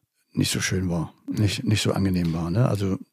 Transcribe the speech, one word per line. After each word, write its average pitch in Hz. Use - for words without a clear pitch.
nicht 98
so -
schön 92
war, 82
nicht, 104
nicht 104
so -
angenehm 90
war, 85
ne? 110
Also 98